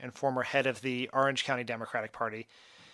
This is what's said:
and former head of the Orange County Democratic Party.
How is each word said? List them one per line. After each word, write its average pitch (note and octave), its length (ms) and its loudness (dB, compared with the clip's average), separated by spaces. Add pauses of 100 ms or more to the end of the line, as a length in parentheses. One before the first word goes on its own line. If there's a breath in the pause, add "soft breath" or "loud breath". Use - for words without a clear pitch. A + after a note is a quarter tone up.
and B2+ 140 -10
former B2+ 300 0
head C#3 220 4
of B2+ 140 0
the B2+ 320 -2
Orange C3+ 320 4
County B2 200 0
Democratic A2+ 480 -4
Party. A2+ 340 -4 (480 soft breath)